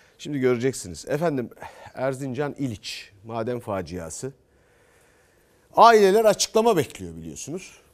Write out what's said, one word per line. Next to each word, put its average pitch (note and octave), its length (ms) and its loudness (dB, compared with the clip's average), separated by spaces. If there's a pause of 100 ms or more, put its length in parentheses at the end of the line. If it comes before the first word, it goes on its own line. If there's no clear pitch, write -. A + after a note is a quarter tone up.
(180)
Şimdi C#3+ 220 -6
göreceksiniz. B2 680 0
Efendim, C#3+ 420 -2 (440)
Erzincan C3+ 640 -6
İliç - 540 -8 (120)
maden A#2 360 -6
faciası. F2+ 720 -8 (1400)
Aileler G#3+ 500 8
açıklama A3 520 4
bekliyor F#2 380 -6
biliyorsunuz. E2 680 -14 (120)